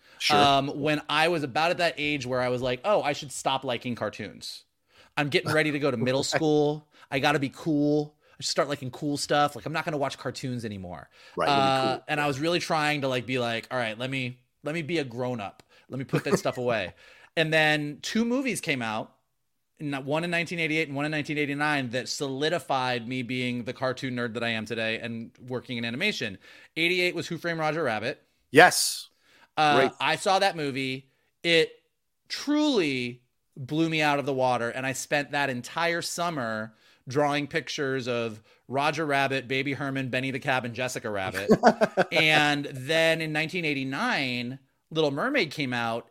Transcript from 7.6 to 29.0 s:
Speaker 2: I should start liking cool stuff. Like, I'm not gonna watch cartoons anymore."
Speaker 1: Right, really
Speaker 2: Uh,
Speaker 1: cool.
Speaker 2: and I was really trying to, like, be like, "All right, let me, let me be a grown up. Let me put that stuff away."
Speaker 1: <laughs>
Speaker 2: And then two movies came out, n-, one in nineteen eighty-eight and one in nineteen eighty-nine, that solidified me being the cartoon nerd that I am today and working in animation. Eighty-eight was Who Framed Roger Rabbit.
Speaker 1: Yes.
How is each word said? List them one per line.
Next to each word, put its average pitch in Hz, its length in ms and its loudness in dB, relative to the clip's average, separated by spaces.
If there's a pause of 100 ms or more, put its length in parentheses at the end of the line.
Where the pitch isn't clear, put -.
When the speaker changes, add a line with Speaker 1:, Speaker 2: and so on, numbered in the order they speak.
Speaker 2:
I - 100 -16
should - 80 -4
start 156 180 0
liking 139 220 -6
cool 147 260 -4
stuff. 147 400 0
Like, 110 80 -12
I'm 143 80 -6
not 160 120 -4
gonna 156 140 -4
watch 135 200 -2
cartoons 123 460 -6
anymore." 92 440 -10 (280)
Speaker 1:
Right, 165 100 2
really 143 120 4
Speaker 2:
Uh, 135 240 4 (120)
Speaker 1:
cool. 123 140 -8
Speaker 2:
and 151 120 -2
I 147 60 0
was 139 120 -2
really 165 220 0
trying 151 420 0
to, 135 60 0
like, 127 160 -2
be 131 140 -2
like, 117 320 -2
"All 127 80 -2
right, 110 200 -2
let 131 120 -4
me, 127 300 -6 (220)
let 147 120 -4
me 170 80 -4
be 156 160 -2
a 143 60 0
grown 123 360 -4
up. 95 220 -10 (280)
Let 127 80 -8
me 135 60 -6
put - 200 -2
that 160 140 2
stuff 135 200 -2
away." 113 400 0
Speaker 1:
<laughs> - 40 -20 (340)
Speaker 2:
And 160 160 2
then 151 500 2
two 226 220 0
movies 247 360 -2
came 135 220 -2
out, 110 320 -4 (640)
n-, 143 240 -6
one 151 200 0
in 175 60 -4
nineteen 170 280 -2
eighty-eight 160 300 0
and 139 80 -8
one 143 80 -2
in 156 80 -2
nineteen 151 260 -4
eighty-nine, 143 520 0
that 117 180 -4
solidified 135 960 -2
me 127 160 -4
being 123 400 -2
the 123 100 -6
cartoon 127 440 -4
nerd 120 180 -4
that 113 80 -6
I 117 60 0
am 110 180 -2
today 113 320 -2
and 117 320 -8 (160)
working 123 320 -6
in 117 60 -4
animation. 117 540 -4 (380)
Eighty-eight 180 380 2
was 165 140 -6
Who 165 100 -6
Framed 165 220 -4
Roger 156 240 0
Rabbit. 113 360 -2 (300)
Speaker 1:
Yes. - 580 8 (480)